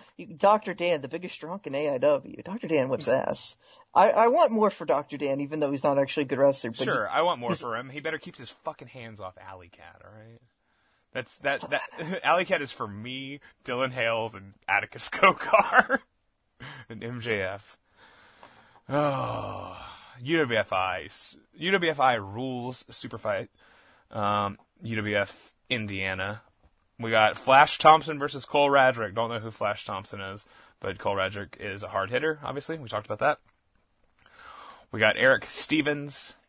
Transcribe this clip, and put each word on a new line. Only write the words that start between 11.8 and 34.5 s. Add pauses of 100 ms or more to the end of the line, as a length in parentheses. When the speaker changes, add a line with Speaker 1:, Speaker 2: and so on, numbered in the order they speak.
Speaker 2:
<laughs>
Alley
Cat
is
for
me, (240)
Dylan
Hales,
and (160)
Atticus
<laughs>
Cogar. (920)
And
M
J
F. (1120)
Oh, (460)
U
W
F
I.
S-, (200)
U
W
F
I
rules
super
fight. (600)
Um, (240)
U
W
F (160)
Indiana. (560)
We
got
Flash
Thompson
versus
Cole
Radrick.
Don't
know
who
Flash
Thompson
is, (360)
but
Cole
Radrick
is
a
hard
hitter,
obviously.
We
talked
about
that. (1500)